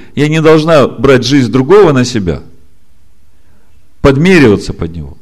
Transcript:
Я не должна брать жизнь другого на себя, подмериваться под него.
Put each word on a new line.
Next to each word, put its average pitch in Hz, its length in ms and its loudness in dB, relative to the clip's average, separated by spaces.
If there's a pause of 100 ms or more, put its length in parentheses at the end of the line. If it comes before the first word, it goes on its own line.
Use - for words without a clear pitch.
(160)
Я 143 120 0
не 156 140 -2
должна 156 460 2
брать 127 360 0
жизнь 123 280 -2
другого 160 400 2
на 127 120 0
себя, 90 380 -6 (1600)
подмериваться 139 720 2
под 82 220 -12
него. 73 260 -16